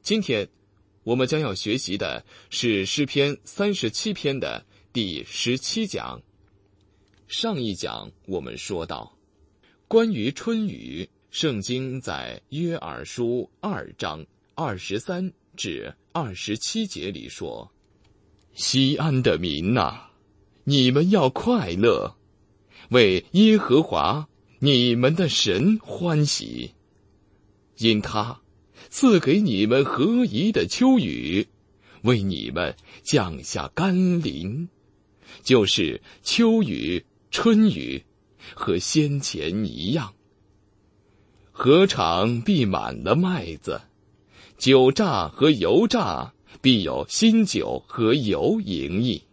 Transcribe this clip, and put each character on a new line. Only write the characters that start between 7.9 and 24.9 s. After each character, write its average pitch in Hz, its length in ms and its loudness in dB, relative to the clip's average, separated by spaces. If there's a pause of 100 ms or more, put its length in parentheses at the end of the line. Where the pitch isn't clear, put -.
我 92 140 -4
们 60 180 -12
说 85 260 -6
到， 71 320 -12 (720)
关 226 260 2
于 123 200 -2
春 220 340 -4
雨， 71 420 -10 (220)
圣 131 300 -2
经 127 400 -6
在 60 480 -10
约 165 280 -4
珥 71 280 -12
书 120 440 -4 (120)
二 165 320 -6
章 80 340 -8 (300)
二 131 200 -6
十 98 220 -6
三 180 340 -6 (240)
至 69 380 -8 (160)
二 120 240 -6
十 104 240 -6
七 - 260 -4
节 95 280 -8
里 62 160 -12
说 60 420 -12 (840)
：“西 135 420 2
安 147 260 0
的 101 160 4
民 85 340 -2
哪， 95 380 -2 (540)
你 135 260 4
们 156 200 2
要 165 180 4
快 160 440 0
乐， 98 440 2 (720)
为 104 420 6
耶 214 240 8
和 160 260 4
华 104 460 -2 (300)
你 123 380 4